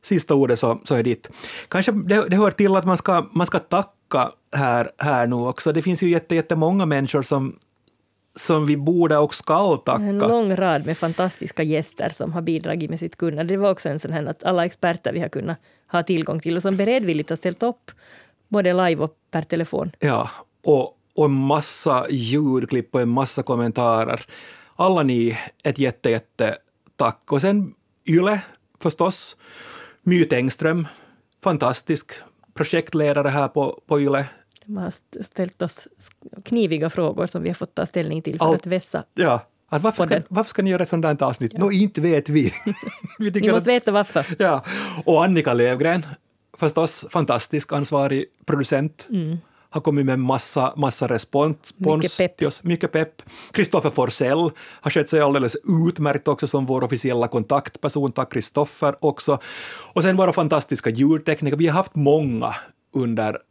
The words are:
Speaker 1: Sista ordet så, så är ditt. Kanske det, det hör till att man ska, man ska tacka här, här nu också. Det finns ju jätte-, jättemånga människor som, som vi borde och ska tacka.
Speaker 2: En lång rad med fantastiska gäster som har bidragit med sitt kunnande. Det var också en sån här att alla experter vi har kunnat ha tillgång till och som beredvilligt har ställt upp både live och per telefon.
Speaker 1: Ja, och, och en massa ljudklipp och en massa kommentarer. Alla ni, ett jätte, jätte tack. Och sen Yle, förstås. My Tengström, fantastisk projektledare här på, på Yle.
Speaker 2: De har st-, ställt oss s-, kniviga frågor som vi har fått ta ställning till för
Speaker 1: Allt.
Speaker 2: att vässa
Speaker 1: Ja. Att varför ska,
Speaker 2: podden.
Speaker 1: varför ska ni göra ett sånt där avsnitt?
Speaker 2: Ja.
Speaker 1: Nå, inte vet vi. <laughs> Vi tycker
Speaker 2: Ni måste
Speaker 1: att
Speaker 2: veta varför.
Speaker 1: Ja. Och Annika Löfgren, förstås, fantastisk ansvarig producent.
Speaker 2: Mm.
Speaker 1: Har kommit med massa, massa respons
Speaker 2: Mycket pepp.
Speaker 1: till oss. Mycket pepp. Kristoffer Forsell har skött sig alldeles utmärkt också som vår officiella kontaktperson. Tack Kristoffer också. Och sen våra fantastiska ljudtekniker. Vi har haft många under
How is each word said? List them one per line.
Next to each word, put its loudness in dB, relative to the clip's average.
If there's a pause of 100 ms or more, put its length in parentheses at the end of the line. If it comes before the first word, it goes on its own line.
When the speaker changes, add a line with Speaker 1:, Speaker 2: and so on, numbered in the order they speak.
Speaker 1:
Sista 0
ordet 4
så, 0
så 0
är 2
ditt. -2 (380)
Kanske 0
det, 2
det 2
hör 4
till 4
att 2
man 2
ska, 0
man 0
ska -2
tacka -2 (240)
här, 0
här 0
nu 0
också. -2
Det 0
finns 0
ju 2
jätte-, 0
jättemånga 2
människor 0
som, -2 (760)
som 0
vi 2
borde 2
och 2
ska 2
tacka. -2
Speaker 2:
En -2
lång 2
rad 0
med -4
fantastiska -4
gäster -2
som -6
har -6
bidragit -4
med -8
sitt -10
kunnande. -4
Det -2
var 2
också -4
en -4
sån -8
här -4
att -10
alla 2
experter -4
vi -4
har -4
kunnat -6 (340)
ha 0
tillgång -2
till -4
och -2
som -2
beredvilligt 0
har -4
ställt -4
upp -4 (560)
både 2
live 2
och -6 (140)
per -2
telefon. -4
Speaker 1:
Ja, 0 (340)
och, 2 (180)
och 4
en 4
massa 0
ljudklipp 0
och 2
en 2
massa 0
kommentarer. 0 (500)
Alla 4
ni, 2 (260)
ett -2
jätte, 0
jätte -2 (380)
tack. -2
Och 2
sen 0 (340)
Yle, 4 (400)
förstås. -2 (680)
My 4
Tengström, -2 (560)
fantastisk -2 (420)
projektledare 0
här 0
på, -4
på 2
Yle. 0 (400)
Speaker 2:
De -10
har -6
st-, -14
ställt -8
oss -8 (100)
s-, -18 (360)
kniviga 0
frågor -2
som -8
vi -2
har -4
fått -10
ta -2
ställning -4
till -6
för 2
Speaker 1:
Allt. 6
Speaker 2:
att -8
vässa -4 (100)
Speaker 1:
Ja. 0 (220)
Att -2
varför 0
ska, 0
Speaker 2:
podden. 0
Speaker 1:
varför -2
ska -4
ni 0
göra 0
ett -4
sånt 0
där 0
avsnitt? -2
Speaker 2:
Ja. -8
Speaker 1:
Nå, 2
inte 0
vet 2
vi. 2 (320)
<laughs> -14
Vi -2
tycker 0
Speaker 2:
Ni 4
måste 2
Speaker 1:
att 6
Speaker 2:
veta 0
varför. 0 (140)
Speaker 1:
Ja. 2 (420)
Och 6
Annika 2
Löfgren, 2 (520)
förstås, 0
fantastisk -2
ansvarig 0 (200)
producent. -2
Speaker 2:
Mm. -4 (320)
Speaker 1:
Har -6
kommit 2
med 0
massa, 0
massa 0
respons -2
Speaker 2:
Mycket 0
pepp. -2
Speaker 1:
till 0
oss. -6
Mycket -2
pepp. -4 (300)
Kristoffer 2
Forsell 2
har -8
skött 0
sig 4
alldeles 2 (340)
utmärkt -2
också 0
som 0
vår 0
officiella -2
kontaktperson. -2
Tack -4
Kristoffer -2 (100)
också. 0 (540)
Och 2
sen 2
våra 4
fantastiska 0
ljudtekniker. 0
Vi 2
har 2
haft -2
många 2 (380)
under -2 (140)